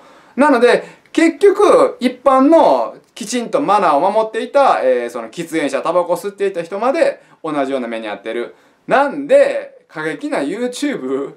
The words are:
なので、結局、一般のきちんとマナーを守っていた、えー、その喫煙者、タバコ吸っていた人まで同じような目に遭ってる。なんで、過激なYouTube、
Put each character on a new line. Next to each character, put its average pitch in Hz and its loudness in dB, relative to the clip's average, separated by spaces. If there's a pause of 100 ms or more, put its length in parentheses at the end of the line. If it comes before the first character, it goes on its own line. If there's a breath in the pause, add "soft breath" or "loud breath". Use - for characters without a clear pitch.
(360 soft breath)
な 285 4
の 247 2
で、 226 2 (280 loud breath)
結 330 2
局、 349 4
一 - -4
般 262 4
の 208 4 (180)
き 214 -14
ち 247 -4
ん 220 -8
と 151 0
マ 196 2
ナ 170 2
ー - -
を 143 2
守 202 0
っ - -14
て 226 -6
い 247 -10
た、 277 2
え 123 0
ー、 120 -10
そ 117 -10
の 113 -14
喫 170 -10
煙 151 -2
者、 127 -4
タ 160 -2
バ 175 2
コ 170 -2
吸 175 -6
っ - -8
て 196 -4
い 190 -4
た 170 -6
人 196 -10
ま 247 0
で 311 -2 (200 soft breath)
同 151 -6 (120)
じ 131 -4
よ 135 -4
う - -6
な 120 -8
目 113 -8
に 110 -10
遭 101 -8
っ 101 -20
て 110 -8
る。 117 -8 (320 soft breath)
な 269 2
ん 147 -8
で、 143 0
過 156 -12
激 156 -8
な 262 -4
YouTube、 175 -6